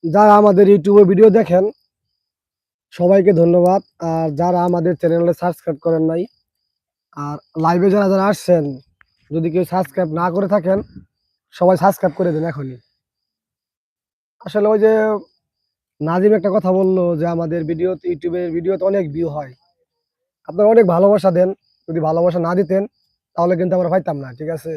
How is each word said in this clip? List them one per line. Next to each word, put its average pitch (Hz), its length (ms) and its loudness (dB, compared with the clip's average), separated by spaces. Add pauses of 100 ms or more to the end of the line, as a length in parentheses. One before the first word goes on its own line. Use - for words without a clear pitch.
যারা 202 380 4
আমাদের 202 260 4
YouTube-এ 202 440 6
ভিডিও 208 180 6 (100)
দেখেন, 170 240 2 (1300)
সবাইকে 190 380 2 (100)
ধন্যবাদ। 175 400 2 (280)
আর 160 180 -2 (120)
যারা 175 200 0 (100)
আমাদের 175 300 -2
চ্যানেলে 170 420 0
সাবস্ক্রাইব 165 440 -6
করেন 165 260 0
নাই, 170 120 -4 (920)
আর 147 180 -10 (280)
লাইভে 175 300 2
যারা 202 160 0
যারা 190 220 0
আসছেন, 175 320 0 (680)
যদি 165 220 -4
কেউ 180 100 -2 (100)
সাবস্ক্রাইব 180 360 -4 (100)
না 170 60 -2 (100)
করে 190 180 -4
থাকেন, 190 260 0 (760)
সবাই 180 220 2
সাবস্ক্রাইব 185 420 0
করে 180 140 -2
দেন 156 180 -6
এখনই। 131 280 -12 (1700)
আসলে 202 280 -2
ওই 214 60 0
যে 220 120 4 (1080)
নাজিম 180 340 2
একটা 196 200 -2
কথা 185 240 0
বললো 185 260 0 (140)
যে 165 60 -2 (100)
আমাদের 165 340 -4
ভিডিওতে, 175 420 -4
YouTube-এর 175 440 -6
ভিডিওতে 175 340 -4
অনেক 196 140 -2 (100)
ভিউ 165 160 -6
হয়, 143 220 -12 (1000)
আপনারা 190 240 0
অনেক 226 200 6
ভালোবাসা 190 440 2
দেন। 185 120 2 (380)
যদি 165 200 -6
ভালোবাসা 170 400 0
না 170 120 -2
দিতেন, 190 240 -2 (520)
তাহলে 175 240 0
কিন্তু 180 160 -2
আমরা 180 180 -2
পাইতাম 143 300 -4
না, 131 60 -16 (100)
ঠিক 151 160 -10
আছে? 160 220 -12